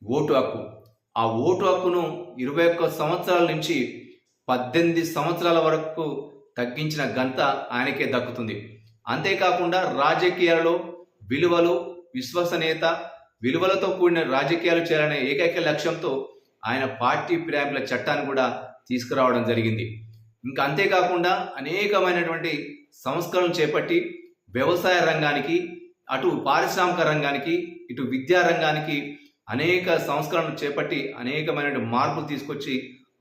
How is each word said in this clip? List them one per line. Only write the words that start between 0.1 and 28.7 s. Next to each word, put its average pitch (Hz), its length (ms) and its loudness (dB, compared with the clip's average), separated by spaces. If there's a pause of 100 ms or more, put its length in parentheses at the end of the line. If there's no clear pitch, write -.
హక్కు. - 500 -2 (340)
ఆ 113 100 0
ఓటు 160 380 0
హక్కును 175 760 0
ఇరవై 147 300 2
ఒక్క 165 220 2
సంవత్సరాల 170 600 2
నుంచి 151 580 -4 (400)
పద్దెనిమిది 156 580 2
సంవత్సరాల 170 520 2
వరకు 156 760 -2 (260)
తగ్గించిన 147 460 -2
ఘనత 127 360 -2 (320)
ఆయనకే 131 400 -2
దక్కుతుంది. 110 680 -6 (280)
అంతేకాకుండా 175 920 0
రాజకీయాలలో 170 920 2 (280)
విలువలు, 170 800 2 (100)
విశ్వసనీయత, 160 720 -2 (580)
విలువలతో 190 440 2
కూడిన 165 460 2
రాజకీయాలు 170 480 2
చేయాలనే 151 420 2
ఏకైక 170 360 0
లక్ష్యంతో 160 720 -2 (380)
ఆయన 131 180 0
పార్టీ 135 520 0
ఫిరాయింపుల 143 420 -2
చట్టాన్ని 135 480 -2
కూడా 127 460 -2 (160)
తీసుకురావడం 123 560 2
జరిగింది. 113 640 -2 (360)
ఇంకా 139 200 -2
అంతేకాకుండా 180 920 2
అనేకమైనటువంటి 170 1200 -2 (260)
సంస్కరణలు 170 480 0
చేపట్టి 156 760 0 (200)
వ్యవసాయ 175 520 2
రంగానికి, 156 800 0 (320)
అటు 143 360 0
పారిశ్రామిక 175 540 2
రంగానికి, 151 880 0
ఇటు 127 120 -6
విద్యా 135 460 2
రంగానికి 151 680 0 (300)